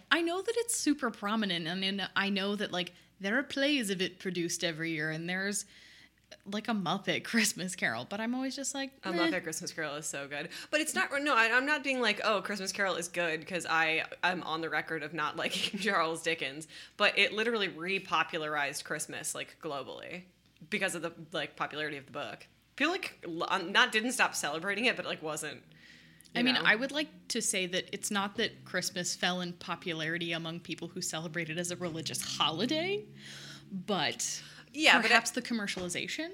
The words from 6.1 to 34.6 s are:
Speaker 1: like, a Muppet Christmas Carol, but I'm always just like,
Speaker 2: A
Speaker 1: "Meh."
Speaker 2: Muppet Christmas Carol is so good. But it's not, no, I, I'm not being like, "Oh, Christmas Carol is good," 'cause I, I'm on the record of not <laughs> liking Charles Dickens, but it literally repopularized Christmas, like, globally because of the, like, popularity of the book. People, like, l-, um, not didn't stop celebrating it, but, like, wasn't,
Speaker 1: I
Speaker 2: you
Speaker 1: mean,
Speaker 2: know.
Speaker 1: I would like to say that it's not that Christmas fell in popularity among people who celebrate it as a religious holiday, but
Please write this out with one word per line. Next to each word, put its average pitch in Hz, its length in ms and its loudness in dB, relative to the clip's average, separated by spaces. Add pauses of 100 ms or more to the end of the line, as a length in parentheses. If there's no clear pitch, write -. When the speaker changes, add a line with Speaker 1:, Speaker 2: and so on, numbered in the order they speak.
Speaker 1:
like, 208 220 -4
a 240 60 2
Muppet 185 500 0
Christmas 208 520 2
Carol, 123 340 0
but 202 100 -4
I'm 240 160 -2
always 262 220 -4
just 277 180 -4
like, 269 160 -4 (140)
Speaker 2:
A 185 80 -2
Speaker 1:
"Meh." 339 180 4
Speaker 2:
Muppet 180 120 0
Christmas 160 280 -6
Carol 147 240 -4
is 156 100 -6
so 143 220 -6
good. 147 220 -6 (200)
But 302 120 2
it's 311 120 -2
not, 370 160 2 (120)
no, 294 120 4
I, 226 120 8 (100)
I'm 262 100 6
not 294 160 2
being 262 200 2
like, 208 240 2
"Oh, 208 160 4
Christmas 190 320 -4
Carol 190 220 2
is 175 120 -2
good," 160 400 0
'cause 180 220 -4
I, 160 340 4 (180)
I'm 175 220 2
on 160 160 -2
the 160 100 -2
record 156 320 -2
of 151 120 -8
not 151 240 -2
<laughs> 160 40 -2
liking 131 380 -2
Charles 170 420 2
Dickens, 156 460 -2 (300)
but 202 200 4
it 202 140 6
literally 214 380 2
repopularized 156 1120 -2
Christmas, 151 500 -6
like, 139 300 -8
globally 135 600 -8 (460)
because 190 260 0
of 160 80 -6
the, 165 100 -4 (180)
like, 151 240 -4
popularity 147 400 -4
of 135 100 -12
the 127 60 -20
book. 127 340 -8 (300)
People, 302 160 4
like, - 320 -4
l-, 170 240 -4
um, 185 240 0
not 226 220 6
didn't 233 180 2
stop 196 240 2
celebrating 190 500 -2
it, 202 120 4
but, 180 80 -6
like, 151 180 -6
wasn't, 151 380 -6 (720)
Speaker 1:
I 240 60 0
Speaker 2:
you 247 60 4
Speaker 1:
mean, 254 80 4
Speaker 2:
know. 240 100 2
Speaker 1:
I 202 120 8
would 262 180 -2
like 294 160 0 (200)
to 233 120 0
say 185 240 2
that 175 260 -2
it's - 180 -4
not 202 280 0
that - 260 -2
Christmas 180 540 -2
fell 180 240 0
in 175 100 -4
popularity 170 800 -4
among 165 300 -4
people 160 260 -8
who 180 140 -6
celebrate 165 480 -4
it 160 80 -4
as 175 140 -2
a 175 40 -4
religious 165 460 -4 (160)
holiday, 320 640 2 (680)
but 180 720 0 (300)